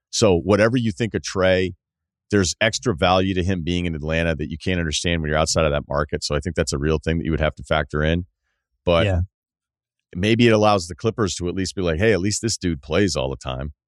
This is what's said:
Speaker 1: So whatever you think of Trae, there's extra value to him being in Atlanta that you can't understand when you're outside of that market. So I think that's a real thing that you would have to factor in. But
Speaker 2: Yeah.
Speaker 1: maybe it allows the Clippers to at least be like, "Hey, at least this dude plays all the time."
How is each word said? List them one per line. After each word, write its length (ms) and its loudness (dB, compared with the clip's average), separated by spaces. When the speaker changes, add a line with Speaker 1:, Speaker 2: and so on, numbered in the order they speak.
Speaker 1:
So 260 4
whatever 400 2
you 160 0
think 220 -4
of 80 -2
Trae, 520 2
there's 300 2
extra 340 0
value 400 2
to 80 -2
him 200 -2
being 240 -2
in 80 -4
Atlanta 420 -2
that 140 -6
you 80 -10
can't 200 -2
understand 440 -2
when 60 -4
you're 100 0
outside 260 2
of 80 0
that 160 -4
market. 340 -4
So 140 -4
I 40 -2
think 160 -6
that's 160 -2
a 60 -2
real 200 0
thing 200 -2
that 60 -4
you 80 -4
would 80 0
have 160 0
to 80 -16
factor 380 -2
in. 240 0
But 220 2
Speaker 2:
Yeah. 140 0
Speaker 1:
maybe 320 2
it 60 6
allows 360 4
the 60 -12
Clippers 420 -2
to 120 -6
at 60 -4
least 200 -4
be 80 -6
like, 160 0
"Hey, 140 4
at 80 2
least 220 -2
this 140 -2
dude 260 -4
plays 340 0
all 140 -2
the 60 -8
time." 360 -10